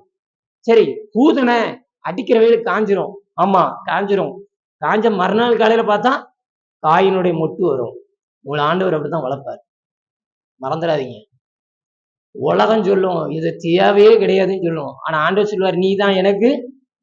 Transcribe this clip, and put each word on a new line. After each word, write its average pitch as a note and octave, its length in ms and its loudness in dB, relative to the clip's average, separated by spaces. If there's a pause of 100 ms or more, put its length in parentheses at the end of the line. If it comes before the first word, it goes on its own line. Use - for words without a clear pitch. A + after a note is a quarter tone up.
(680)
சரி, A3+ 180 6 (280)
பூ C#4 200 4
தானே, A#3+ 260 0 (400)
அடிக்கிற F#3+ 400 -2
வெயிலுக்கு A3+ 320 2
காஞ்சிரும். F#3+ 420 -2 (280)
ஆமா, F#3+ 220 2 (240)
காஞ்சிரும். F#3 460 -2 (500)
காஞ்ச G#3 320 0
மறுநாள் G#3+ 420 0
காலையில A3+ 300 2
பார்த்தா G#3+ 260 0 (720)
காயினுடைய F3+ 520 2
மொட்டு D#3+ 320 -4
வரும். B2+ 280 -4 (500)
உங்களை D3 220 -4
ஆண்டவர் F3+ 280 0
அப்படித்தான் D3 280 -6
வளர்ப்பார், C3 380 -8 (1000)
மறந்துடாதீங்க. D3 580 -4 (1160)
உலகம் G#3 480 0
சொல்லும், F#3 480 -2
"இது D#3+ 280 -6
தேவையே G3+ 600 4
கிடையாதுன்னு" F#3+ 460 0
சொல்லும். D#3 280 -4 (100)
ஆனா D#3+ 160 -4
ஆண்டவர் F#3+ 300 0
சொல்லுவார், F#3 280 -2
"நீ F#3+ 200 0
தான் G3 180 2
எனக்கு G3 320 2 (560)